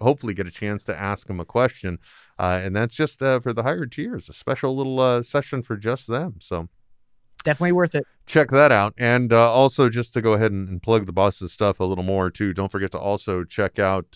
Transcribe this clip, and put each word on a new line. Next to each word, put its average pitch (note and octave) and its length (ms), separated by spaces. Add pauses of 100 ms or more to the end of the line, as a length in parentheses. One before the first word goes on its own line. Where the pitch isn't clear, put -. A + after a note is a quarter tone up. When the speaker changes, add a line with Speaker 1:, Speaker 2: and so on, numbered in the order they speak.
Speaker 1:
hopefully B2 320
get F#2 120
a F2 60
chance G#2 320
to F#2+ 160
ask G2 300
him F#2 100
a E2+ 60
question. A#2 540 (400)
Uh, F#2 240
and G2 120
that's A#2 200
just, - 260
uh, C3 200
for B2 120
the A2 100
higher D#3 220
tiers, C#3+ 440
a D#2 40
special C3 440
little, C3 220
uh, B2+ 220
session C#3 400
for A#2 140
just A2 320
them. C3 320
So E2+ 300 (720)
Speaker 2:
Definitely D#3 300
worth F3 220
it. C#3+ 100 (200)
Speaker 1:
check D3+ 240
that C#3 220
out. G#2 260
And, B2 360
uh, A#2 180
also C3 380
just A#2 240
to A#2+ 80
go A2 120
ahead G#2+ 180
and, G2 180
and F#2 120
plug A2 240
the F#2 60
boss's F#2+ 420
stuff G2+ 280
a - 20
little F#2 200
more F#2 260
too, G2 240
don't F#2+ 180
forget G2 200
to - 80
also G2+ 440
check F#2+ 340
out, F#2+ 280 (100)